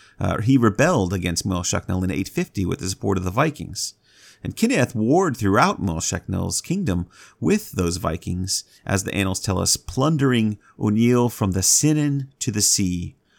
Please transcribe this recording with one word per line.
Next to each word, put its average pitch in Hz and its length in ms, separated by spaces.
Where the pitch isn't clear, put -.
Uh, 92 220
he 131 160
rebelled 117 560
against 87 320
Moel 90 160
Shachanel 92 420
in 92 80
eight 85 160
fifty - 380
with 90 140
the 92 100
support 98 300
of 92 40
the 92 80
Vikings. - 600
And - 140
Kineth 220 400
warred 135 400
throughout 113 460
Moel 82 180
Shachanel's 90 640
kingdom 120 460
with 202 320
those 87 240
Vikings, 90 680
as 98 180
the 98 100
Annals 95 280
tell 92 180
us, 90 160
plundering 131 840
O'Neill 120 480
from 107 240
the 92 100
Sinan 147 800
to - 100
the 104 120
sea, 90 560